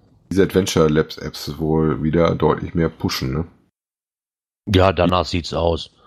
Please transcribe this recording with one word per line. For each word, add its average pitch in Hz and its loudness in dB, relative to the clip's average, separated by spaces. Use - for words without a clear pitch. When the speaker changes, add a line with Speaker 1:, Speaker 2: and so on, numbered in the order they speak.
Speaker 1:
diese 92 4
Adventure 87 2
Labs 78 -2
Apps 73 -12
wohl 78 0
wieder 85 2
deutlich 78 -2
mehr 82 0
pushen, - -6
ne? 80 -4
Speaker 2:
Ja, 95 4
danach 87 2
sieht's 85 -6
aus. 82 -2